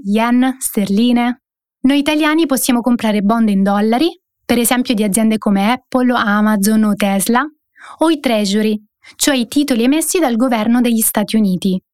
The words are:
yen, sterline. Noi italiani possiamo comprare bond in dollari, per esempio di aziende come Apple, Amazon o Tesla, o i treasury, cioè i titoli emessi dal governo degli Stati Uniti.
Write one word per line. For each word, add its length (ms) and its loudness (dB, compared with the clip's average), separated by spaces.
yen, 520 0
sterline. 840 -2
Noi 180 2
italiani 460 0
possiamo 340 0
comprare 420 0
bond 280 2
in 120 0
dollari, 600 0
per 120 0
esempio 360 0
di 100 -2
aziende 340 0
come 320 0
Apple, 440 -2
Amazon 720 0
o 80 0
Tesla, 500 0
o 120 2
i 120 0
treasury, 600 -2
cioè 180 0
i 120 -2
titoli 360 -2
emessi 360 0
dal 180 0
governo 420 0
degli 220 0
Stati 340 -2
Uniti. 420 0